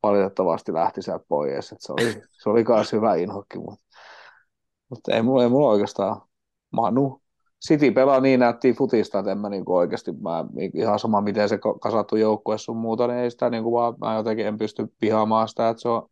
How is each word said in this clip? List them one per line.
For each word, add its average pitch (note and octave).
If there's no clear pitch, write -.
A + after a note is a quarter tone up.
valitettavasti G2
lähti E2
sieltä D#2+
pois, C#2+
et -
se -
oli, A#2
se G#2+
oli A2+
kans A2
hyvä A2
inhokki, F#2+
mut, -
mut -
ei A2+
mulla, B2+
ei A#2+
mulla C3+
oikeastaan G#2
Manu. B2+
City D3
pelaa C3
niin C3
nättiä A#2+
futista, A2+
että G2
en G2+
mä G#2
niinku F#2
oikeesti, F2
mä E2
ihan G#2+
sama G#2+
miten G#2
se G#2
ka-, -
kasattu G#2+
joukkue G#2+
sun A2+
muuta, A2+
niin A#2+
ei A#2+
sitä A#2+
niinku A2+
vaan, A#2
mä A2
jotenkin A2
en G#2+
pysty G#2+
vihaamaan A2
sitä, A2+
että A2+
se A#2+
on A#2